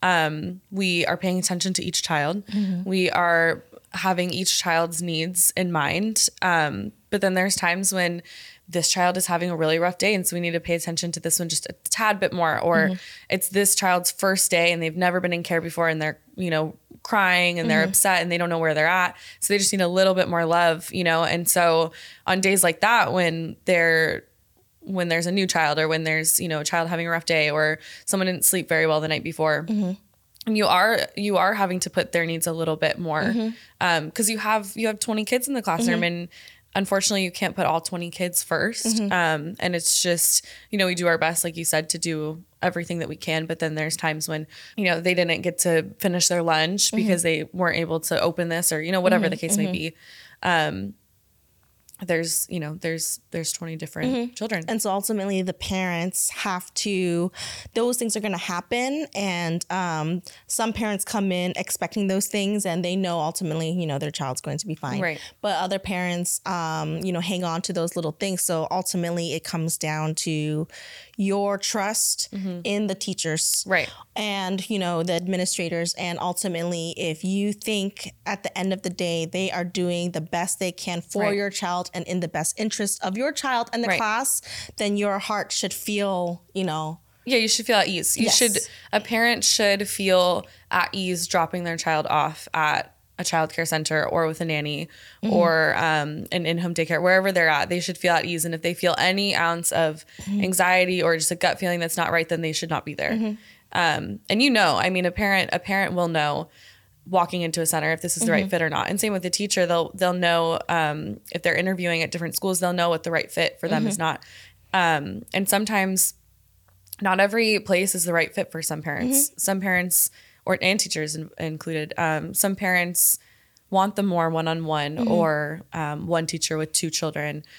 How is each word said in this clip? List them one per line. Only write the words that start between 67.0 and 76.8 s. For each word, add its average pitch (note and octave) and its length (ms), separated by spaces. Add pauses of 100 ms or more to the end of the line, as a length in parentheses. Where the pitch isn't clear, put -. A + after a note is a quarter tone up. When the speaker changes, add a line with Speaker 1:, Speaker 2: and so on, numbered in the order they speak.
Speaker 2:
you F#3 100
know, E3+ 80
hang F3+ 240
on E3+ 180
to - 100
those E3+ 240
little D#3+ 160
things. F#3+ 300
So D#3+ 280
ultimately E3+ 640
it E3 100
comes E3 360
down D#3 380
to D3+ 520 (480)
your G3+ 400
trust G#3 760
Speaker 1:
Mm-hmm. F#3+ 340
Speaker 2:
in G3+ 240
the G3 60
teachers E3 720
Speaker 1:
Right. F#3 220 (260)
Speaker 2:
and, G3 540
you G#3+ 100
know, F3 240
the F3 120
administrators. F3 800
And F3 240
ultimately, F3 800